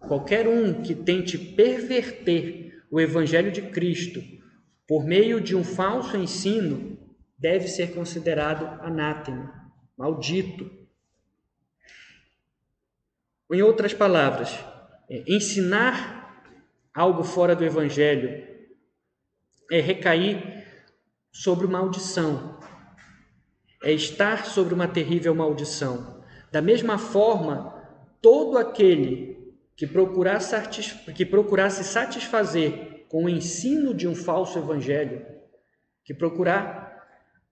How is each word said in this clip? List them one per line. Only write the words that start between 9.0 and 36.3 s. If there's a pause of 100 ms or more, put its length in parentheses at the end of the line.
maldito. (2750)
Em
outras
palavras, (580)
é,
ensinar (500)
algo
fora
do
evangelho (1200)
é
recair (680)
sobre
maldição, (1200)
é
estar
sobre
uma
terrível
maldição. (300)
Da
mesma
forma, (400)
todo
aquele (460)
que
procurar
satis-, (220)
que
procurar
se
satisfazer
com
o
ensino
de
um
falso
evangelho, (800)
que
procurar (500)